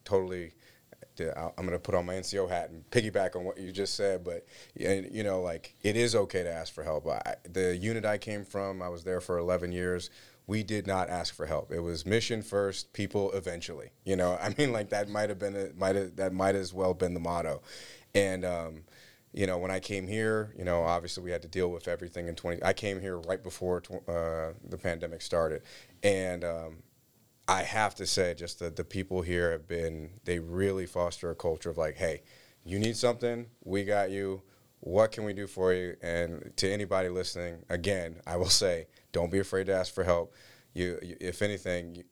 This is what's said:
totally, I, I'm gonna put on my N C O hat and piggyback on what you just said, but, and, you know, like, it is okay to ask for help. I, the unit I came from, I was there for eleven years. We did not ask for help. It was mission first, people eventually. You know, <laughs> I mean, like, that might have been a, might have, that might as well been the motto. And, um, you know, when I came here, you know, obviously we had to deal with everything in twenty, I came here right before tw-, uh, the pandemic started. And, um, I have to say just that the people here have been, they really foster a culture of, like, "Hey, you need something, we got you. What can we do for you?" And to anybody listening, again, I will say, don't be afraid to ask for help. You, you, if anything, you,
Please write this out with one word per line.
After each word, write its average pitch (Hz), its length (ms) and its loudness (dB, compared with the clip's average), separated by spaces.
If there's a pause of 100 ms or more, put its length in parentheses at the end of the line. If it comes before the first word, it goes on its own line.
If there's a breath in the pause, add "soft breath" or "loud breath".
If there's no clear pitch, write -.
totally, 92 500 0 (680 loud breath)
I, 82 380 -4
I'm 92 80 -4
gonna 87 140 0
put - 160 0
on 90 100 2
my 90 100 -4
N 92 80 -4
C 98 160 -4
O 92 80 2
hat 85 220 -2
and 82 220 -16
piggyback 104 440 2
on 90 80 -4
what 92 160 -6
you 95 120 -8
just 95 240 -2
said, 95 280 2
but, 87 220 -6 (340 loud breath)
and, 95 320 2
you 107 120 -2
know, 95 180 2
like, 85 420 -6
it 104 120 4
is 117 200 4
okay 98 280 4
to 85 80 -2
ask 82 220 -6
for 78 100 -8
help. 78 240 0
I, 57 280 -2 (140)
the 90 280 2
unit 107 280 0
I 104 120 2
came 104 280 -6
from, 98 360 -4
I 90 80 -4
was 87 140 -8
there 90 180 0
for 87 160 0
eleven 87 340 2
years. 90 380 -2 (380 loud breath)
We 107 160 0
did 98 240 -2
not 92 220 2
ask 85 260 -2
for 78 100 -4
help. 76 260 -2
It 85 80 -2
was 85 280 -4
mission 110 340 2
first, 98 520 -2
people 98 400 0
eventually. 87 580 -6 (120)
You 95 120 2
know, 90 240 4
<laughs> - 20 -4
I 101 160 0
mean, 143 140 4
like, 107 180 0
that 104 200 0
might 107 200 0
have 98 100 -4
been 98 160 -2
a, 98 220 -2
might 95 180 4
have, 92 200 0
that 92 180 0
might 95 220 4
as 92 180 -2
well 92 200 2
been 87 200 0
the 87 60 -2
motto. 82 420 -2 (540 loud breath)
And, 95 300 4
um, 82 380 -4 (480 loud breath)
you 98 140 2
know, 92 140 0
when 92 100 -2
I 95 100 -2
came 95 280 -4
here, 107 500 0
you 90 60 -6
know, 87 180 4
obviously 85 420 0
we 90 60 -6
had 85 140 -2
to 87 40 -14
deal 90 220 2
with 85 180 -6
everything 87 420 -4
in 82 60 -6
twenty, 87 280 -4
I 95 100 4
came 98 280 -2
here 92 160 -4
right 90 260 -4
before 90 380 -2
tw-, - 280 -10
uh, 82 440 -2 (140)
the 90 140 -6
pandemic 82 400 -4
started. 80 420 2 (380 loud breath)
And, 95 440 2
um, 82 320 -6 (720)
I - 160 4
have 107 320 2
to 95 100 -6
say 90 300 2
just - 240 -10
that 82 160 -4
the 90 80 -4
people 92 400 -2
here 87 280 2
have 80 160 -4
been, 82 440 -4 (120)
they 87 140 0
really 92 480 0
foster 87 460 -2
a 80 40 -6
culture 82 360 -2
of, 80 80 -2
like, 78 160 0
"Hey, 80 260 -2 (420 loud breath)
you 92 140 -2
need 110 180 2
something, 120 520 0 (160)
we 98 220 0
got 101 260 2
you. 95 320 -4 (380 soft breath)
What 107 300 4
can 110 120 -6
we 104 100 -2
do 98 140 -6
for 92 260 4
you?" 90 300 -2
And 85 540 -2
to 95 140 2
anybody 95 380 0
listening, 87 580 -4
again, 87 600 -2
I 85 100 -2
will 90 80 4
say, 87 400 4 (280 soft breath)
don't 85 180 2
be 98 80 4
afraid 95 260 0
to 98 80 2
ask 92 180 2
for 95 120 -2
help. 85 320 4 (400 loud breath)
You, 90 260 -2
you, 87 180 -12
if 90 220 -4
anything, 90 540 -2
you, 87 160 -14